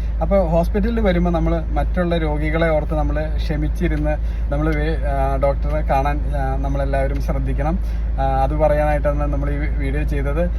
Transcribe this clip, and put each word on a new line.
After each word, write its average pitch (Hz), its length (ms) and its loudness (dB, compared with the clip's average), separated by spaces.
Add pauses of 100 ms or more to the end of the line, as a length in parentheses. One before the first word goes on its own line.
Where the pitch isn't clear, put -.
(220)
അപ്പൊ 185 240 2
ഹോസ്പിറ്റലിൽ 196 540 0
വരുമ്പോ 175 300 2
നമ്മള് 160 420 0
മറ്റുള്ള 170 440 0
രോഗികളെ 156 520 0
ഓർത്ത് 151 260 0
നമ്മള് 151 420 0
ക്ഷമിച്ചിരുന്ന് 151 800 0 (360)
നമ്മള് 151 240 0
വേ-, 151 280 -2
ആ, 135 320 0
ഡോക്ടറെ 139 440 0
കാണാൻ, 143 400 0 (160)
ആ, 135 200 0
നമ്മളെല്ലാവരും 135 680 0
ശ്രദ്ധിക്കണം. 135 560 0 (420)
ആ, 135 220 2
അത് 143 140 2
പറയാനായിട്ടാണ് 147 760 2
നമ്മൾ 139 180 -2
ഈ 143 60 -2
വീഡിയോ 139 460 -2
ചെയ്തത്. 147 560 0